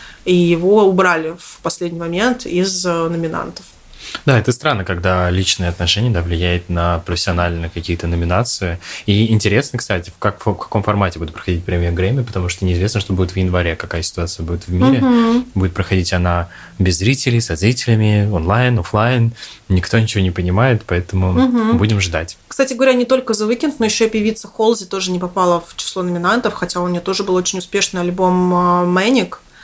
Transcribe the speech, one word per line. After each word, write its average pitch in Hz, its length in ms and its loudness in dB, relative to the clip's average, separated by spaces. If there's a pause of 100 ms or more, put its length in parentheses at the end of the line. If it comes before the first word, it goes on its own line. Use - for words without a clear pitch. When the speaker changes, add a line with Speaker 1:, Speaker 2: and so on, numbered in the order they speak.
(260)
Speaker 1:
и 180 80 4
его 175 500 4
убрали 175 540 2
в - 240 -12
последний 165 380 -4
момент 190 440 -2
из, 185 400 -2
э, 165 240 0
номинантов. 165 560 -6 (640)
Speaker 2:
Да, 135 120 6
это 104 120 0
странно, 123 340 0
когда 90 460 0
личные 90 380 0
отношения, 90 420 0
да, 92 120 0
влияют 87 460 0
на 87 300 0
профессиональные 85 720 -2
какие-то 85 380 -4
номинации. 87 680 0 (280)
И 107 260 2
интересно, 110 460 2
кстати, 92 320 -4
в - 80 -18
как-, - 220 -2
в 104 140 0
каком - 280 -4
формате 101 380 0
будет 80 120 -6
проходить 87 320 -4
премия 87 280 0
Грэмми, 101 320 0
потому 92 240 -4
что - 160 -6
неизвестно, 90 360 0
что - 120 -4
будет 90 200 0
в - 40 -6
январе, 90 400 0
какая 82 260 -6
ситуация 87 420 -6
будет 85 220 -6
в 87 60 -6
мире. 254 280 4
Speaker 1:
Мгм. 240 540 2
Speaker 2:
Будет 92 200 0
проходить 92 380 0
она 87 360 0 (320)
без 92 180 2
зрителей, 120 420 2
со 92 140 -2
зрителями, 107 760 2
онлайн, 104 480 2
офлайн. 113 500 2 (380)
Никто 92 320 2
ничего 110 240 0
не 90 80 0
понимает, 101 540 2
поэтому 92 460 0
Speaker 1:
Мгм. 240 460 2
Speaker 2:
будем 107 220 2
ждать. 82 360 -4 (120)
Speaker 1:
Кстати 269 260 0
говоря, 254 200 4
не 247 100 2
только 254 300 0
The 214 140 -2
Weeknd, 247 300 -2
но 226 60 0
еще 220 220 0
и - 20 4
певица 220 400 -2
Холзи 220 380 0
тоже 185 260 -4
не 180 80 -2
попала 180 400 0
в - 160 -16
число - 260 -6
номинантов, 180 520 0
хотя 180 260 -4
у 175 80 -2
нее 175 120 -2
тоже 190 220 -4
был 185 140 0
очень 180 240 -2
успешный 190 400 -2
альбом, 180 520 2
э, 180 40 2 (300)
Manic, 190 500 0 (280)